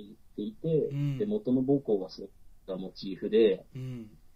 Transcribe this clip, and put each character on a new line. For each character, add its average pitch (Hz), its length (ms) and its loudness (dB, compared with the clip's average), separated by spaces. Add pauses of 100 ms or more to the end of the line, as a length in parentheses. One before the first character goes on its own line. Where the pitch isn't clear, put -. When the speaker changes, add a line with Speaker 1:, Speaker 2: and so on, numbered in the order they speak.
Speaker 1:
言 104 100 -16
っ - 40 -20 (200)
て - 60 -6
い 107 100 -6
て、 - 160 -8 (240)
Speaker 2:
う 139 40 -6
ん。 143 220 -2
Speaker 1:
で、 104 80 -2
元 107 280 -2
の 131 100 4
母 139 160 4
校 104 220 0
は 92 80 -10
そ - 120 -16
れ 98 80 -12 (380)
が 95 100 -6
モ 92 160 -8
チ - 160 -12
ー 92 60 -6
フ 104 140 -6
で、 107 360 6 (100)
Speaker 2:
う 131 40 -12
ん。 123 300 -10 (260)